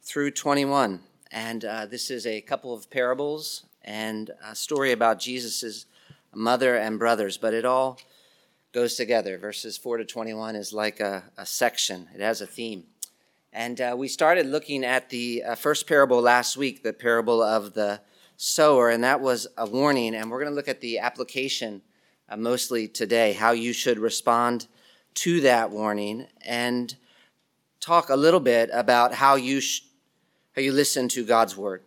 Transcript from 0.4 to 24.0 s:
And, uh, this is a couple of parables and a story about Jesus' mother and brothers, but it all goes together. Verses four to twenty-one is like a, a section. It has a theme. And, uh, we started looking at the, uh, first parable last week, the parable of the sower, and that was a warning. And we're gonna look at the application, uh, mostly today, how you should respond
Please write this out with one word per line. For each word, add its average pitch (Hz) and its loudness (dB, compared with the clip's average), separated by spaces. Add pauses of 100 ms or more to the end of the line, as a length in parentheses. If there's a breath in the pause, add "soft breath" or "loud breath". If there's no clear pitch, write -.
And, 113 -10
uh, 107 -8
this 113 -10
is 120 -8
a 107 -6
couple 131 -8
of 107 -18
parables 143 -4 (180)
and 107 -8 (140)
a 110 -16
story 135 -2
about 113 2
Jesus' 120 -8 (480 soft breath)
mother 120 2
and 110 -2
brothers, 107 0
but 113 -2
it 113 -2
all 127 0 (760 soft breath)
goes 120 -2
together. 107 0
Verses 104 -12
four 120 -6
to 113 -4
twenty-one 110 -8
is 104 -10
like 107 -4
a, 98 -4 (140)
a 98 -14
section. 92 -2
It 95 -12
has 110 -2
a 101 -12
theme. 107 -12 (720 soft breath)
And, 117 -8
uh, 123 -2
we 131 -6
started 165 4
looking 139 -4
at 127 0
the, 120 -6
uh, 117 -4
first 147 -2
parable 135 6
last 120 4
week, 135 -4
the 110 -4
parable 117 2
of 107 0
the 104 -4 (360 soft breath)
sower, 139 4
and 117 2
that 131 4
was 123 0 (100)
a 117 -4
warning. 120 0
And 110 -8
we're 131 -6
gonna 147 -8
look 143 -6
at 131 -6
the 117 -6
application, 123 -6 (480)
uh, 110 -12
mostly 117 -2
today, 110 2
how 107 4
you 117 -2
should 117 0
respond 120 0 (480 soft breath)